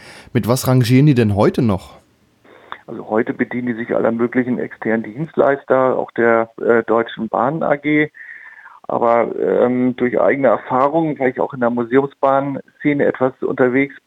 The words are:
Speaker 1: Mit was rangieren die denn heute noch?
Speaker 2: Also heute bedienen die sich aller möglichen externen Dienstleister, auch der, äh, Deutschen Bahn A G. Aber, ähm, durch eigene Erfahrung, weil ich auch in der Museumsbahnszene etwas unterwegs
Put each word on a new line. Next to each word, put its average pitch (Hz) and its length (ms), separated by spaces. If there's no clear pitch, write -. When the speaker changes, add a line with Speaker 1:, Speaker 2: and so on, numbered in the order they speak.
Speaker 1:
Mit 101 160
was 131 220
rangieren 127 380
die 147 80
denn 110 200
heute 117 260
noch? 104 340
Speaker 2:
Also - 220
heute 120 240
bedienen 123 340
die 120 60
sich 113 200
aller - 200
möglichen 123 440
externen 110 460
Dienstleister, 131 920
auch - 140
der, 113 380
äh, 117 220
Deutschen 113 440
Bahn 127 340
A 143 140
G. 151 340
Aber, 117 500
ähm, 123 600
durch 123 220
eigene 127 300
Erfahrung, 143 680
weil 131 120
ich - 80
auch - 140
in 131 80
der 120 80
Museumsbahnszene 135 1400
etwas 131 360
unterwegs 135 540